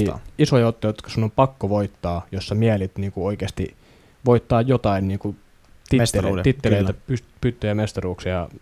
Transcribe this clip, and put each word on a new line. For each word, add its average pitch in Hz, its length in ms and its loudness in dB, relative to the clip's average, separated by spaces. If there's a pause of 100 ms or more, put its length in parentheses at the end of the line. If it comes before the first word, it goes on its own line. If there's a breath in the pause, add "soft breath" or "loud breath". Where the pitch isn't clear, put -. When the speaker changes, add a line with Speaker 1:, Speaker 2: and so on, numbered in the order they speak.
Speaker 1:
vastaan. - 140 -4 (200)
Speaker 2:
isoja 131 280 4
otteluita, 107 300 -2
jotka - 120 -18
sun 113 140 -2
on 107 80 -2
pakko 135 380 0
voittaa, 98 640 -2
jos 95 160 -8
sä 104 80 -4
mielit 107 420 0
niinku 98 280 -6
oikeesti 95 500 -6 (500 soft breath)
voittaa 120 360 4
jotain 110 460 0
niinku 101 280 -4 (540)
tittele-, 123 120 4
Speaker 1:
Mestaruuden, 98 420 0
Speaker 2:
titteleitä, 101 500 2
Speaker 1:
kyllä. - 260 -6
Speaker 2:
pyst-, - 60 -20 (160)
pyttyjä, 107 340 -2
mestaruuksia, 92 720 -4 (120)